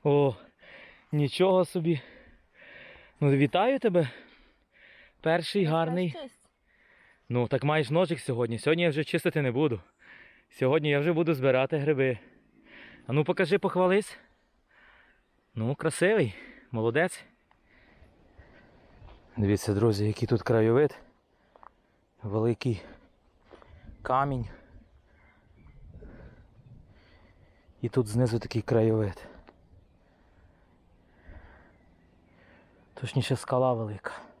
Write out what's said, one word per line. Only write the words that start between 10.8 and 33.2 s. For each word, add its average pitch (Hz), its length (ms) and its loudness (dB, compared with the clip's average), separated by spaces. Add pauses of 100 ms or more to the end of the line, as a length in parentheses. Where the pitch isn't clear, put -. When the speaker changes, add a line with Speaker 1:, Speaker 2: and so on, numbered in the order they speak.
Speaker 1:
я 143 100 2
вже 165 120 0
буду 160 220 2
збирати 131 440 2
гриби. 135 400 0 (880)
А 117 60 -4
ну, 143 120 2
покажи, 180 340 0
похвались. 185 600 0 (1400)
Ну, 117 200 -4
красивий. 165 600 0 (360)
Молодець. 117 540 -2 (2000)
Дивіться, 101 380 0
друзі, 104 320 2
який 107 220 -4
тут 117 140 0
краєвид. 117 560 2 (1200)
Великий 110 600 -2 (1200)
камінь. 131 440 -2 (3250)
І 120 80 -4
тут 120 180 0
знизу 117 320 0
такий - 240 -4
краєвид. 110 640 0 (3750)
Точніше, 127 420 -2